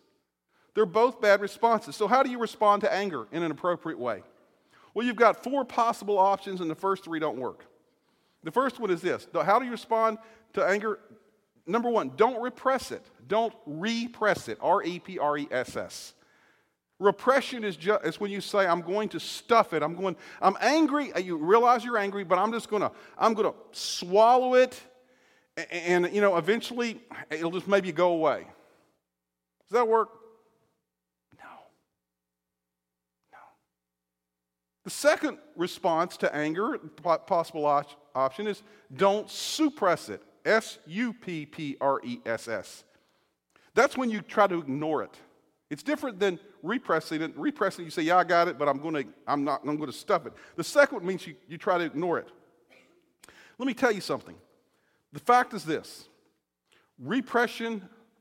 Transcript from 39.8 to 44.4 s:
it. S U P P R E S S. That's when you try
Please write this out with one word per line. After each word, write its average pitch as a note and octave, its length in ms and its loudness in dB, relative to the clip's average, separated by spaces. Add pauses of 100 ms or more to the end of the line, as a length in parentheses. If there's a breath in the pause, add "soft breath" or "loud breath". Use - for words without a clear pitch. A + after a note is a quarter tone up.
it. G2+ 140 -10 (240)
S A3 400 2
U G#3+ 260 -4
P E3 320 -10
P C#3+ 340 -10
R C3+ 240 0
E A#2+ 220 -10
S A2+ 240 -6
S. G#2+ 360 -10 (880 soft breath)
That's C4 240 4
when B3+ 100 0
you G#3+ 140 -4
try - 240 4